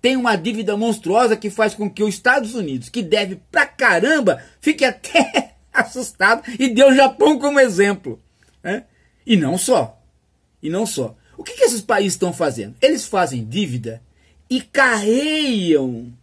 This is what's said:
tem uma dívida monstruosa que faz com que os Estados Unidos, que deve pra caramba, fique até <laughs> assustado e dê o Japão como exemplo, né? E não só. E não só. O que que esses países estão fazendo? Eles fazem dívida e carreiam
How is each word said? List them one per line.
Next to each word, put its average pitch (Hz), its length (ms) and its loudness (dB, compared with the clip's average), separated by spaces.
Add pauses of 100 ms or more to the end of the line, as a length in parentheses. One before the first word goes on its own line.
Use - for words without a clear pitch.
tem 262 100 2
uma 240 200 0
dívida 208 400 -4
monstruosa 220 600 0
que 214 140 -8
faz 214 240 -2
com 208 160 -6
que 208 140 -4
os 202 100 -2
Estados 247 400 -2
Unidos, 143 340 -6
que 233 140 -8
deve 190 380 -4 (100)
pra 294 160 0
caramba, 220 720 0 (200)
fique 302 240 0
até - 760 -2
<laughs> - 120 -20
assustado - 720 -2 (160)
e 262 80 2
dê 240 160 6
o 269 100 10
Japão 277 460 4
como 285 180 2
exemplo, 202 640 0 (400)
né? 208 220 -8 (420)
E 226 100 4
não 160 220 0
só. 180 420 -2 (640)
E 151 80 -6
não 196 160 -4
só. - 300 -8 (200)
O - 60 -18
que 494 120 -14
que 539 100 2
esses 240 160 0
países 202 320 0
estão 180 200 -4
fazendo? 113 480 -6
Eles 269 240 2
fazem 135 400 -4
dívida 117 560 -6 (480)
e 254 120 -4
carreiam 214 1500 0 (100)